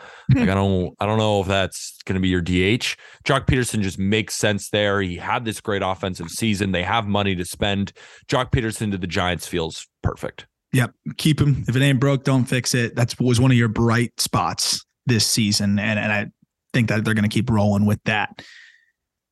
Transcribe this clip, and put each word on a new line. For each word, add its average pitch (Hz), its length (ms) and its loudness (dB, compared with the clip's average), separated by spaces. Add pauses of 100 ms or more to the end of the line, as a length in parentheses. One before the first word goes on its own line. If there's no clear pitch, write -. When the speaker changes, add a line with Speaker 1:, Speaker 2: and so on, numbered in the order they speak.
(340)
Speaker 1:
Hmm. 269 60 4
Speaker 2:
Like, 233 100 2
I 95 60 2
don't, 98 440 0
I 101 60 -2
don't 110 140 2
know 107 200 2
if 90 80 -2
that's 98 560 -2
gonna 95 160 -2
be 92 100 2
your 90 120 2
D 90 220 2
H. 110 340 0 (260)
Jock 135 240 0
Peterson 123 340 2
just 92 160 -4
makes 98 380 0
sense 107 340 -2
there. 101 320 0
He 90 140 -4
had 104 300 -6
this 107 160 -6
great 101 200 -4
offensive 92 480 -4
season. 101 440 -2
They 87 100 -2
have 104 240 -2
money 98 280 0
to 87 100 -4
spend. 101 480 -4 (340)
Jock 127 240 -2
Peterson 110 400 -2
to 98 60 -2
the 90 100 -6
Giants 90 400 -2
feels 82 400 -6 (160)
perfect. - 440 -6 (240)
Speaker 1:
Yep. 123 220 0 (240)
Keep 156 240 2
him. 143 260 0
If 117 80 0
it 131 60 2
ain't 139 180 4
broke, 139 240 2
don't 131 220 2
fix 123 300 -2
it. 120 200 -2
That's 117 240 -2
was 123 220 2
one 131 80 6
of 127 80 6
your 120 120 4
bright 117 500 2
spots - 680 -2 (220)
this 113 180 2
season. 104 540 2
And, 107 180 -2
and 107 140 -2
I 104 160 -2 (460)
think 117 160 2
that 107 140 0
they're 110 120 0
gonna 104 120 2
keep 104 220 -2
rolling 104 380 2
with 104 180 0
that. 107 380 -4 (880)